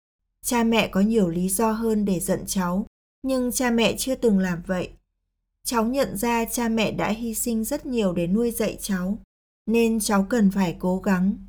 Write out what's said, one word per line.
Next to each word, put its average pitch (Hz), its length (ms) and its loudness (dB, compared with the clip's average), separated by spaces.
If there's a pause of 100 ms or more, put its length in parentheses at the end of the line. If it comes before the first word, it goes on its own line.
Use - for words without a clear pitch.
(460)
Cha 233 180 2
mẹ 226 240 4
có 190 140 0
nhiều 214 280 2
lý 180 200 -2
do 220 220 0
hơn 220 340 0
để 185 140 0
giận - 280 -2
cháu, 185 380 -2 (380)
nhưng 254 280 -2
cha 247 200 0
mẹ 226 260 2
chưa - 180 -2
từng 208 240 2
làm 180 280 -2
vậy. 180 220 -4 (760)
Cháu 226 220 0
nhận 233 320 0
ra 233 280 0
cha 233 240 -4
mẹ 226 220 0
đã 170 180 -2
hy 226 260 -4
sinh 226 280 -2
rất 294 220 -6
nhiều 226 280 0
để 170 140 0
nuôi 226 240 2
dạy 220 300 -4
cháu, 190 360 -4 (480)
nên 226 340 2
cháu 202 300 2
cần 214 220 4
phải 190 280 0
cố 185 200 0
gắng 190 360 2 (140)